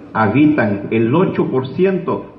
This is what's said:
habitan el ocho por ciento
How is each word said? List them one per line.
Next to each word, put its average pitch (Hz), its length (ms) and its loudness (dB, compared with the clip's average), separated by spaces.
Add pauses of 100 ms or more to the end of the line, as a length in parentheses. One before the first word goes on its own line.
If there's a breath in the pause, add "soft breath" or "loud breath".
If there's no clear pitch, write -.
(120)
habitan 110 800 2
el 113 220 2
ocho 180 340 0
por 131 200 -2
ciento 170 720 -2